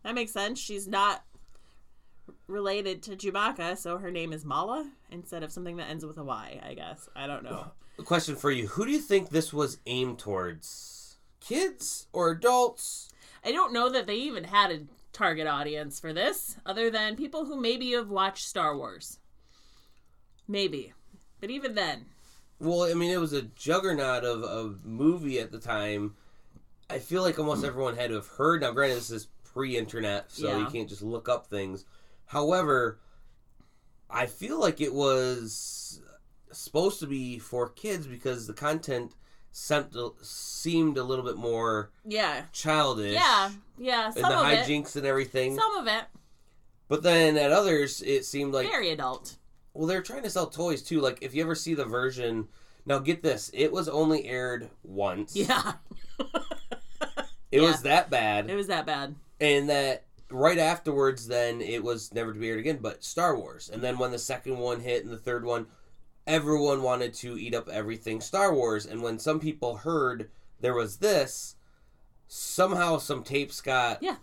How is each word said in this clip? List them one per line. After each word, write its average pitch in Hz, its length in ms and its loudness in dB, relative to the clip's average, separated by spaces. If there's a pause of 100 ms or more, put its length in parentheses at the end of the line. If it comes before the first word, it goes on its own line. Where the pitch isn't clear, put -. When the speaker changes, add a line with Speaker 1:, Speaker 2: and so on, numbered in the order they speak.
Speaker 1:
that 233 60 -6
makes 233 180 -4
sense. 214 260 -4
She's 196 300 -8
not 196 340 2 (1200)
related 196 560 -4
to 208 120 -12
Chewbacca, 202 640 -2
so 175 220 -6
her 190 120 -8
name 165 220 -6
is 156 100 -10
Mala 208 480 -2 (200)
instead 175 320 -12
of 156 100 -10
something 175 240 -8
that 165 140 -10
ends 156 120 -8
with 151 140 -12
a 151 80 -12
Y, 110 420 -8
I - 60 -12
guess. - 420 -14
I 139 120 -10
don't 143 180 -8
know. - 280 -12 (260)
Speaker 2:
A 156 40 -14
question 160 320 0
for 143 160 0
you. 117 180 0
Who 208 180 -2
do 269 40 -2
you 302 100 2
think 196 280 2
this 156 240 0
was 147 320 -2
aimed 123 340 -4
towards? - 1000 -8 (220)
Kids - 720 -4
or 175 200 2
adults? 240 800 2 (340)
Speaker 1:
I 233 80 -2
don't 311 220 2
know 240 160 4
that 240 160 0
they 208 80 -2
even 233 300 -4
had 196 260 4
a 156 140 -4 (280)
target 160 340 0
audience 147 540 -2
for 160 140 -8
this, 233 500 -2
other 226 260 0
than 214 240 0
people 294 300 -6
who 277 160 -8
maybe 247 320 0
have 233 160 0
watched 190 400 0
Star 156 260 0
Wars. 107 440 -10 (1300)
Maybe. 190 480 -4 (440)
But 202 120 -10
even 262 240 -6
then. 170 320 -4 (540)
Speaker 2:
Well, 175 240 2
I 170 100 2
mean, 170 160 2
it 180 100 2
was 151 140 -2
a 139 80 0
juggernaut 139 840 0
of 117 180 0
a 107 320 -6 (140)
movie 143 500 2
at 113 140 -6
the 113 80 -12
time. 104 540 -2 (760)
I 135 100 -6
feel 170 220 -2
like 175 180 2
almost 151 240 0
everyone 127 340 -2
had 120 120 -2
to 113 80 -2
have 101 100 -6
heard. 156 360 2
Now, 123 100 2
granted, 131 240 4
this 117 140 -6
is 113 180 -8 (160)
pre-internet, 113 840 -4
so 104 260 -2
you 104 80 0
Speaker 1:
Yeah. - 60 -4
Speaker 2:
can't 110 180 -6
just 98 140 -12
look 113 260 -6
up 120 200 0
things. 98 360 -6 (420)
However, 147 720 2 (1080)
I 123 180 0
feel 285 340 -6
like 175 200 2
it 139 140 0
was 127 1040 0 (520)
supposed 185 480 0
to 151 80 -6
be 127 300 -4
for 120 300 -2
kids 180 380 -6
because 120 400 -6
the 110 60 -10
content 143 600 -4 (360)
seemed, - 440 -2 (280)
seemed 160 760 0
a 127 40 0
little 127 220 -2
bit 113 120 -2
more 113 540 0 (140)
Speaker 1:
Yeah. 208 480 -2
Speaker 2:
childish. 131 600 2
Speaker 1:
Yeah, 226 360 6 (280)
yeah, 240 280 0
Speaker 2:
And 226 80 -4
Speaker 1:
some 240 160 2
Speaker 2:
the 349 80 4
Speaker 1:
of 285 140 6
it. - 140 6
Speaker 2:
hijinks 147 300 -2
and 139 100 -2
everything. 135 500 2
Speaker 1:
Some 440 200 2
of 262 120 -2
it. 220 160 0 (840)
Speaker 2:
But 151 160 0
then 165 340 8
at 143 140 6
others, 160 520 4
it 135 220 2
seemed 139 300 -2
like 131 160 2
Speaker 1:
Very 208 200 0
adult. 135 460 -4 (380)
Speaker 2:
Well, 156 140 0
they're 185 140 2
trying 269 200 -8
to 214 80 -4
sell 180 160 0
toys, 165 360 -2
too. 160 180 2
Like, 127 220 2
if 131 120 -8
you 160 80 2
ever 165 120 2
see 165 200 -2
the 135 100 0
version, 120 640 0 (380)
now 139 120 2
get 165 240 0
this, 131 320 0
it 151 180 4
was 170 160 0
only 156 400 4
aired 123 420 -4 (140)
once. 98 500 -2
Speaker 1:
Yeah. - 400 2 (440)
<laughs> - 60 -2 (1300)
Speaker 2:
It 139 120 8
Speaker 1:
Yeah. 165 80 8
Speaker 2:
was - 100 2
that 165 300 4
bad. 107 400 2
Speaker 1:
It 196 60 0
was 202 100 -2
that 170 180 0
bad. 143 300 -4 (260)
Speaker 2:
And 143 300 6
that 139 340 2 (260)
right 156 280 6
afterwards, 139 680 2
then, 120 340 0
it 113 200 -2
was 113 300 -4
never 113 220 -4
to 107 40 -10
be 113 120 -2
aired 110 80 -2
again, 143 240 0
but 107 200 -6
Star 165 360 2
Wars. - 320 -12
And 110 120 -8
then 123 140 0
when 127 140 0
the 120 80 -4
second 127 400 -4
one 120 220 -2
hit 120 220 0
and 113 80 -10
the 113 60 -8
third 120 300 -4
one, 117 200 -2 (600)
everyone 147 560 4
wanted 123 320 2
to 120 240 -8
eat 117 160 -4
up 117 160 -2
everything 110 500 -4
Star 190 340 2
Wars. 113 300 2
And 117 180 -8
when 113 160 -2
some 156 220 0
people 151 360 -4
heard 127 540 0 (300)
there 123 140 2
was 113 240 0
this, 180 580 2 (680)
somehow 175 720 2
some 131 260 -4
tapes 139 380 -2
got 127 400 2
Speaker 1:
Yeah. 349 200 -2